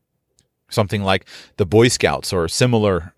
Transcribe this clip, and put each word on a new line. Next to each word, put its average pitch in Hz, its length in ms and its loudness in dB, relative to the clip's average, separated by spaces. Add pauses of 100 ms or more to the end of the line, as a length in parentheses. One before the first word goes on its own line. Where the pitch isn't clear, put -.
(720)
Something 104 320 -2
like 95 240 -2 (320)
the 98 80 0
Boy 113 220 4
Scouts 78 440 -2
or 85 160 -2
similar 104 680 0